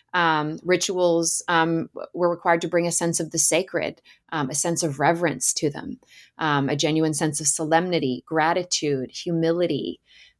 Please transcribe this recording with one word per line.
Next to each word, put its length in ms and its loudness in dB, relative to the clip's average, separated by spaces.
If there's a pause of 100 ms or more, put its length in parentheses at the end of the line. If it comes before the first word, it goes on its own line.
(140)
Um, 500 0
rituals, 840 2
um, 480 2
w-, 180 -12
were 160 2
required 320 2
to 60 -2
bring 180 2
a 60 -2
sense 280 0
of 120 -4
the 80 -2
sacred, 600 0 (320)
um, 200 -4
a 40 -8
sense 280 -2
of 160 -4
reverence 540 0
to 180 -2
them, 280 -12 (380)
um, 320 2
a 60 0
genuine 400 2
sense 260 -2
of 60 -2
solemnity, 800 0
gratitude, 800 0
humility. 920 -2 (400)